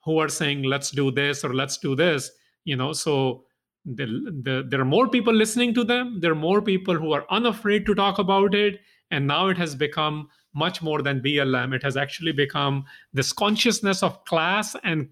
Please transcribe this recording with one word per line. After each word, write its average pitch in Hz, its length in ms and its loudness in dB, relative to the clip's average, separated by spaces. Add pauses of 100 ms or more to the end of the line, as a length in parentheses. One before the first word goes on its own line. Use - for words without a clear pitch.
who 156 140 2
are 151 100 2
saying, 143 320 -2
"Let's 135 300 -2
do 135 180 0
this," 139 340 -2
or 127 120 -4
"Let's 139 240 -4
do 135 160 -2
this," 151 340 0 (360)
you 143 100 -2
know, 135 180 -2
so 135 500 0 (400)
the, 135 220 -8 (380)
the, 131 260 -2
there 135 100 0
are 131 60 2
more 208 240 4
people 233 240 2
listening 220 400 2
to 240 100 2
them. 240 360 -2
There 165 120 2
are 160 40 2
more 175 260 2
people 190 320 0
who 156 200 0
are 143 180 0
unafraid 214 560 0
to 202 80 4
talk 196 240 2
about 196 340 4
it. 202 260 0 (300)
And 143 160 0
now 156 220 2
it 180 100 0
has 165 160 -2
become 151 540 -2 (260)
much 170 300 -2
more 151 180 0
than 139 180 0
B 143 200 0
L 131 160 2
M. 127 180 -2
It 127 80 -2
has 135 160 -2
actually 160 340 -4
become 143 540 -2 (260)
this 135 220 -2
consciousness 208 680 0
of - 220 -4
class 185 580 0
and 160 280 -2